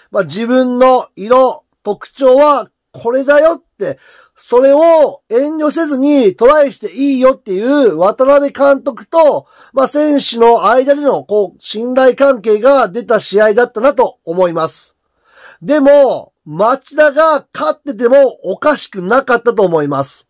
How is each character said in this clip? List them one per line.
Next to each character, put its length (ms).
ま 80
あ、 40
自 220
分 320
の 380
色、 480
特 280
徴 260
は 320
こ 180
れ 140
だ 160
よ 160
っ 80
て、 200
そ 240
れ 120
を 560
遠 280
慮 140
せ 160
ず 120
に 360
ト 120
ラ 180
イ 80
し 60
て 140
い 260
い 20
よ 140
っ 20
て 160
い 100
う 360
渡 260
辺 280
監 300
督 240
と、 400
ま 120
あ、 40
選 300
手 200
の 300
間 260
で 80
の、 220
こ 320
う、 40
信 340
頼 220
関 260
係 160
が 300
出 160
た 160
試 200
合 140
だ 100
っ 80
た 80
な 140
と 300
思 240
い 40
ま 160
す。 280
で 160
も、 540
町 500
田 160
が 400
勝 240
っ 40
て 140
て 140
も 80
お 160
か 180
し 120
く 140
な 200
か 140
っ 60
た 120
と 80
思 200
い 60
ま 160
す。 260